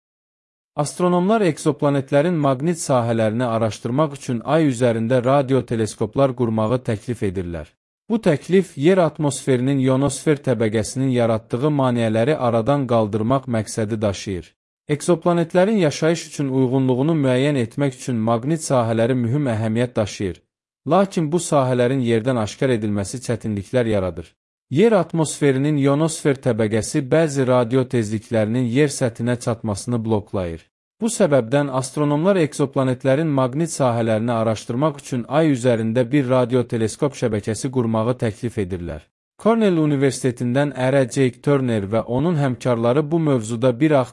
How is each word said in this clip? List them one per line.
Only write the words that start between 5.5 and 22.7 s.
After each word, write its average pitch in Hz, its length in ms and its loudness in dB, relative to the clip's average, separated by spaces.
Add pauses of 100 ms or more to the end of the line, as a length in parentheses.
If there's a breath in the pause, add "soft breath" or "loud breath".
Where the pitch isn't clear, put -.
teleskoplar 117 720 -2
qurmağı 113 480 0
təklif 113 400 -6
edirlər. 87 480 -6 (380)
Bu 226 100 0
təklif 175 560 0
yer 180 240 4
atmosferinin 139 800 0
ionosfer 135 560 0
təbəqəsinin 117 800 -2
yaratdığı 117 560 0
maneələri 120 640 0
aradan 123 500 0
qaldırmaq 113 640 0
məqsədi 110 540 -4
daşıyır. 95 500 -4 (360)
Eksoplanetlərin 175 880 0
yaşayış 165 500 0
üçün 147 220 -6
uyğunluğunu 131 680 2
müəyyən 135 400 2
etmək 131 400 -2
üçün 123 240 -4
maqnit 117 400 -2
sahələri 117 560 0
mühüm 127 320 0
əhəmiyyət 113 460 -2
daşıyır. 98 400 -4 (500)
Lakin 180 460 2
bu 175 100 2
sahələrin 127 640 2
yerdən 117 320 0
aşkar 113 380 -2